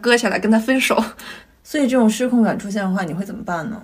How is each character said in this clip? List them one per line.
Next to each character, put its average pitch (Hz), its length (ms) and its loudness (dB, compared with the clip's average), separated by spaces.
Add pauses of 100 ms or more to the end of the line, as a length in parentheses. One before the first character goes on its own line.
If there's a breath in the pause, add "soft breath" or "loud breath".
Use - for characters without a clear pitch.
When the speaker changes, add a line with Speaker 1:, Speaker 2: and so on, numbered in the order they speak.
Speaker 1:
割 240 160 4
下 240 100 -2
来， - 100 0
跟 214 140 2
他 220 80 6
分 262 180 0
手。 226 240 2 (600 loud breath)
Speaker 2:
所 - 180 -6
以 277 80 2
这 254 80 0
种 226 140 4
失 247 180 0
控 240 140 2
感 190 160 2
出 202 100 -8
现 202 160 -4
的 190 60 -2
话， 190 140 -2
你 156 100 -6
会 170 100 -6
怎 - 120 -12
么 - 80 -12
办 165 260 -6
呢？ - 140 -12